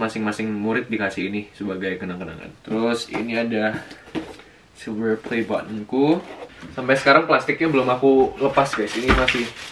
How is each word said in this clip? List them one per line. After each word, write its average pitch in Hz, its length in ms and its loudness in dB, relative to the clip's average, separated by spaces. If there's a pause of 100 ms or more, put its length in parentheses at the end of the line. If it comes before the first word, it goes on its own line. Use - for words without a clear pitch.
masing-masing 110 480 -2
murid 110 400 -2
dikasih 98 400 -2
ini 104 240 -6
sebagai 95 480 -6
kenang-kenangan. 90 480 -10 (160)
Terus 117 480 0
ini 113 240 -4
ada 110 400 0 (960)
silver 110 480 -2
play 117 240 -2
buttonku. 107 800 0 (480)
Sampai 135 240 2
sekarang 151 320 6
plastiknya 147 400 2
belum 127 240 2
aku 131 480 4
lepas, 135 320 2
guys. 107 240 -2
Ini 127 160 2
masih 123 320 2 (260)